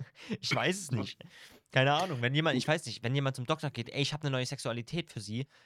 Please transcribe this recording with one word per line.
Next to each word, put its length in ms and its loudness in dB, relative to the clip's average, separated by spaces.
Ich 120 -2
weiß 260 0
es 120 -6
nicht. 320 -4
Keine 220 6
Ahnung, 280 0
wenn 140 2
jemand, 220 4
ich 100 0
weiß 180 2
nicht, 180 -8
wenn 120 0
jemand 220 2
zum 80 -6
Doktor 260 -2
geht: 180 -6
„Ey, 120 -2
ich 120 0
hab 100 -6
'ne 60 0
neue 160 0
Sexualität 640 -6
für 100 -8
Sie. 260 -4